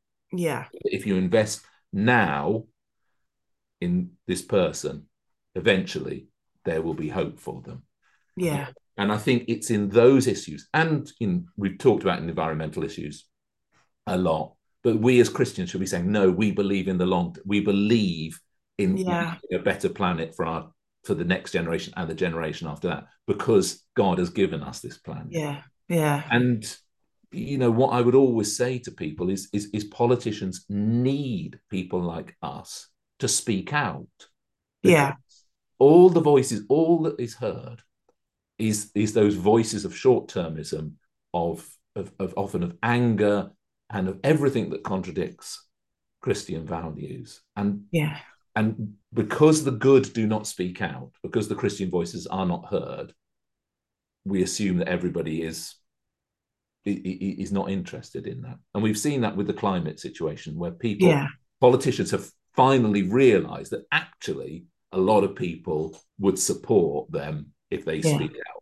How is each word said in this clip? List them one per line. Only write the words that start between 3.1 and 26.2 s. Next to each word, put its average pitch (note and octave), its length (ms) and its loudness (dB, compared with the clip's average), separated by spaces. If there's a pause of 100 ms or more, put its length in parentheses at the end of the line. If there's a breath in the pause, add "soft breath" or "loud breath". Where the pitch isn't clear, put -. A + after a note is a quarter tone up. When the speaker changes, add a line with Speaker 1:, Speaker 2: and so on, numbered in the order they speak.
Speaker 2:
in F2+ 320 -2 (160)
this F2+ 140 -2
person, E2 680 -2 (480)
eventually F#2 720 -2 (380)
there E2 160 -2
will E2 120 -4
be D#2 160 -6
hope D#2 300 -4
for - 220 -14
them. C2+ 220 -16 (520)
Speaker 1:
Yeah. D3 320 -4 (300)
Speaker 2:
And G2+ 140 0
I G#2 60 0
think A#2+ 300 0
it's A2+ 240 -4
in G#2 180 0
those A#2+ 380 6
issues, D#2+ 460 -6
and D#3 460 0
in, F2+ 280 -2 (100)
we've G2 200 -4
talked A2+ 260 4
about E2+ 160 0
environmental D#2+ 640 -4
issues - 420 -10 (800)
a F#2 120 -2
lot, E2 360 -2 (300)
but A2+ 160 2
we B2 200 6
as A#2 100 6
Christians - 400 -2
should F#2 100 -6
be F#2+ 60 -2
saying, F#2 260 -2
"No, G2+ 180 6
we G2 220 2
believe G2 360 0
in F#2 100 0
the F2+ 80 2
long, F2+ 300 0 (100)
we G2+ 160 0
believe G2+ 800 0 (380)
in F#3+ 200 0
Speaker 1:
Yeah. F3 380 -2 (160)
Speaker 2:
a - 80 -2
better - 300 -2
planet F2 460 -2
for E2+ 100 -4
our, D#2+ 260 -6 (320)
for A2 120 -4
the E3 100 -4
next - 260 -2
generation E2+ 460 -4
and E2+ 120 -6
the D#2+ 60 -8
generation E2 520 -4
after D2+ 220 -8
that, D2 180 -8 (200 soft breath)
because - 560 2 (120)
God F#2 240 2
has F2 100 0
given E2 320 -2
us C2 200 -14
this - 160 -16
planet." - 340 -14
Speaker 1:
Yeah, D3 320 -6 (240)
yeah. D3+ 420 0